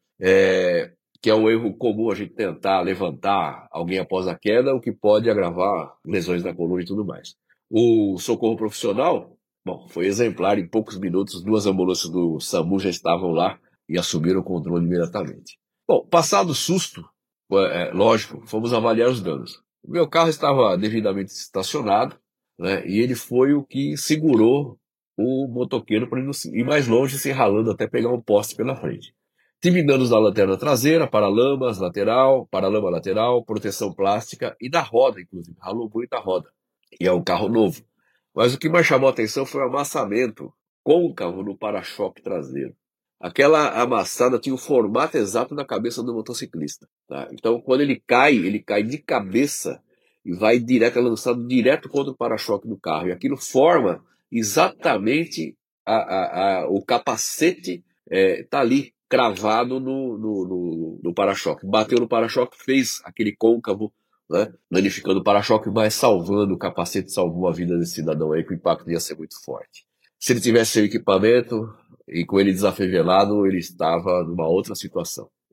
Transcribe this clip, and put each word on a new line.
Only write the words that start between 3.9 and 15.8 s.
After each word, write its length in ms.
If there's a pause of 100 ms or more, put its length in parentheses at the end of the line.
após 300
a 80
queda, 400
o 40
que 120
pode 400
agravar 640 (100)
lesões 380
na 100
coluna 300
e 20
tudo 180
mais. 320 (320)
O 520
socorro 360
profissional, 800 (300)
bom, 220
foi 180
exemplar. 540
Em 80
poucos 320
minutos, 440
duas 220
ambulâncias 460
do 280
samu 400
já 100
estavam 420
lá 280 (300)
e 80
assumiram 440
o 20
controle 420
imediatamente. 760 (280)